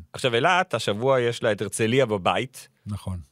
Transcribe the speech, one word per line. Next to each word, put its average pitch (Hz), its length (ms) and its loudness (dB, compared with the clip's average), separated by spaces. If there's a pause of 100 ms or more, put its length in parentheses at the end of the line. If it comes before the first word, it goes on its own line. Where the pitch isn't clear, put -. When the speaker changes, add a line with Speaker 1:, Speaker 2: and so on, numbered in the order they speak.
(120)
Speaker 1:
עכשיו, 120 220 0
אילת, 165 400 2
השבוע 120 460 2
יש 117 220 -2
לה 117 100 2
את 98 100 -2
הרצליה 117 440 2
בבית, 104 640 -2 (180)
Speaker 2:
נכון. 98 340 -8 (120)